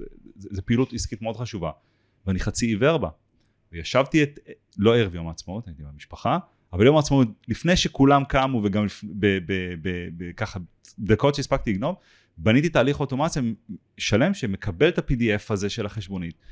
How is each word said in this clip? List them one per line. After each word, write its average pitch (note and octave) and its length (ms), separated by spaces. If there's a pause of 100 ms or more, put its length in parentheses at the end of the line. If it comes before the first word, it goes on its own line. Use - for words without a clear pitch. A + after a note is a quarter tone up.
(360)
זה, F#2+ 140
זה F#2+ 120
פעילות A#2+ 300
עסקית G#2 300
מאוד A2 140
חשובה, G2+ 340 (560)
ואני F#2+ 140
חצי A#2 260
עיוור A#2+ 300
בה. G2 120 (640)
וישבתי C3 500
את, C#3+ 160 (400)
לא A2+ 180
ערב G2 180
יום E2 140
העצמאות, F#2 380
הייתי D#2 160
במשפחה, D2 560 (340)
אבל F#2+ 140
יום D3+ 100
העצמאות, C#3 320 (200)
לפני E3+ 280
שכולם C#3 480
קמו, C3 400
וגם G#2 200
לפ-, G2+ 200
ב-, G2+ 220 (200)
ב-, F#2 360
ב-, F2 340
ב-, F2 160
ככה, F#2+ 260 (400)
דקות G#2+ 360
שהספקתי C3 380
לגנוב, C#3+ 240 (420)
בניתי A#2+ 300
תהליך C#3 320
אוטומציה C#3 420 (560)
שלם D3 360
שמקבל G2+ 540
את F3 100
ה-P D#3 120
D A#2+ 100
F G#2+ 320
הזה G2 180
של G#2+ 160
החשבונית, F#2 480 (180)